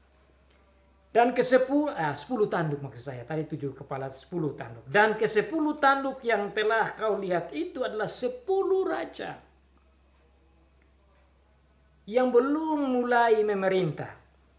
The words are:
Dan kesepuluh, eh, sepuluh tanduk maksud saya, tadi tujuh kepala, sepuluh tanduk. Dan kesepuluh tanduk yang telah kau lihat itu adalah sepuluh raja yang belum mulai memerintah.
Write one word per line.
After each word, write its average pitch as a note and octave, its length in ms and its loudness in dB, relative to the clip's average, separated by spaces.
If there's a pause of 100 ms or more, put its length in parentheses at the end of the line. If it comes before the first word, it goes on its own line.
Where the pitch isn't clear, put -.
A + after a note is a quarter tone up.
(1120)
Dan B3 240 4
kesepuluh, C4 560 2
eh, D#3 240 -4
sepuluh G#3+ 320 -2
tanduk D#3 320 -2
maksud C3 320 -12
saya, B2 160 -10
tadi D#3 160 -4
tujuh C#3 320 -10
kepala, C3+ 320 -8
sepuluh D#3 480 -6
tanduk. A#2 320 -14
Dan G#3 320 4
kesepuluh D4 560 0
tanduk C4+ 480 0
yang G3+ 320 -2
telah G#3+ 400 0
kau G3+ 240 -2
lihat F3+ 320 -4
itu D4+ 320 -6
adalah G#3+ 240 -4
sepuluh F#4+ 800 -2
raja - 480 -8 (2750)
yang B3 240 2
belum C#4+ 640 4
mulai A#3 480 4
memerintah. F#3+ 640 0 (500)